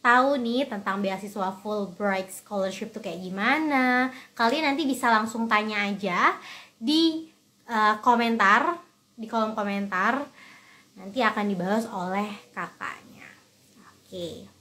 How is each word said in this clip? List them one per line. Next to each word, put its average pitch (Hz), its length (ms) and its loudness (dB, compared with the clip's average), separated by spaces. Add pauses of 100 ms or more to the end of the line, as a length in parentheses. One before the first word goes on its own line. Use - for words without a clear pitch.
tahu 254 400 4
nih 240 240 0
tentang 202 400 -4
beasiswa 190 560 -4
Fulbright 196 720 -4
Scholarship 196 640 -6
tuh 220 80 -12
kayak 175 160 -8
gimana, 254 880 0 (240)
kalian 277 400 2
nanti 285 160 0
bisa 240 240 2
langsung 226 320 0
tanya 214 400 0
aja 202 480 0 (480)
di, 320 480 2 (400)
eh, 214 320 4
komentar, 233 800 4 (320)
di 220 160 -14
kolom 220 240 0
komentar. 202 720 -2 (720)
Nanti 196 240 -8
akan 214 240 2
dibahas 202 480 -2
oleh 196 380 -4 (260)
kakaknya. - 720 -12 (720)
Oke. 175 480 -12 (120)